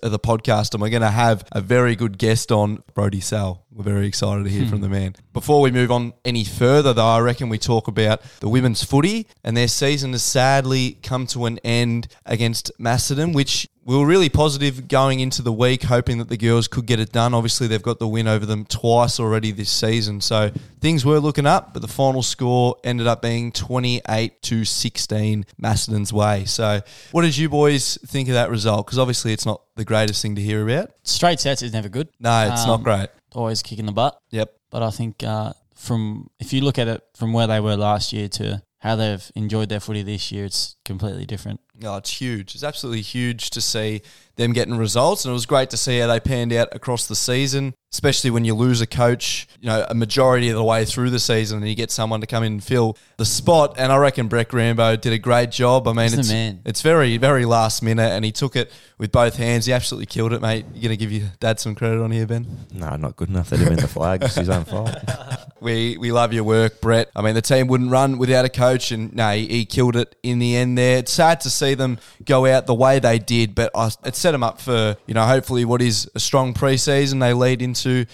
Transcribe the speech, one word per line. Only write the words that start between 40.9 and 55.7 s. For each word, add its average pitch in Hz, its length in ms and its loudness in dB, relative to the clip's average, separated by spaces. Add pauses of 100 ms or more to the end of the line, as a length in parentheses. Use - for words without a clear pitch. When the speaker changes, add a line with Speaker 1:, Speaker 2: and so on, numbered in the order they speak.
Speaker 2:
different. 101 340 -10 (240)
Speaker 1:
Oh, 101 140 -10
it's 98 120 -12
huge. 113 460 -8
It's 110 80 -14
absolutely 123 380 -8
huge 120 500 -6
to 120 100 -6
see 107 400 -4 (340)
them 120 180 0
getting 120 240 0
results, 120 480 0
and 131 60 -4
it - 20 -2
was 120 120 -4
great 131 260 2
to 113 60 -6
see 123 220 0
how 117 80 2
they 117 120 2
panned 120 340 -2
out 117 180 2
across - 340 -6
the 107 100 -6
season, 135 580 -2 (180)
especially 135 400 0
when 117 140 2
you 113 100 2
lose 120 260 4
a 113 60 0
coach. - 600 0 (120)
You 117 80 -12
know, 110 220 0
a - 60 -4
majority 120 540 2
of 113 60 0
the 110 80 0
way 113 220 2
through 123 260 -2
the 123 80 0
season, 110 400 0
and 104 80 -4
you 107 80 -4
get 113 160 -4
someone 110 300 -2
to 110 60 -8
come 113 160 -2
in 110 100 -2
and 104 100 -6
fill 117 340 0 (200)
the 113 80 -2
spot, 156 520 2
and 131 140 2
I 135 60 6
reckon 135 300 2
Breck 113 260 0
Rambo 113 420 2
did 113 180 -2
a 113 60 2
great 120 320 2
job. 123 360 2